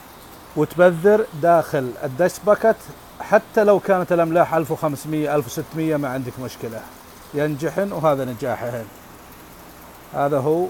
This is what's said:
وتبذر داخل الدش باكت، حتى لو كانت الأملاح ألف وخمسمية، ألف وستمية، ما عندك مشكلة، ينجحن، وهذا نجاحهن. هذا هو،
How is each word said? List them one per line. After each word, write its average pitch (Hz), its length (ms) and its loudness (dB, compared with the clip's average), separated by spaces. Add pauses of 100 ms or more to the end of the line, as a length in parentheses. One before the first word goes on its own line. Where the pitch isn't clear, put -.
(560)
وتبذر 180 720 4 (160)
داخل 151 500 2 (120)
الدش 151 300 0 (120)
باكت، 208 300 4 (460)
حتى - 420 2
لو 202 160 4
كانت 180 320 0
الأملاح 170 420 2
ألف 165 180 -2
وخمسمية، 151 640 -4
ألف 147 100 0
وستمية، 160 520 -4
ما 143 120 -4
عندك 123 240 -8 (100)
مشكلة، 113 380 -12 (520)
ينجحن، 151 580 -2
وهذا 151 340 0
نجاحهن. 120 600 -6 (1300)
هذا 143 260 0
هو، 160 300 0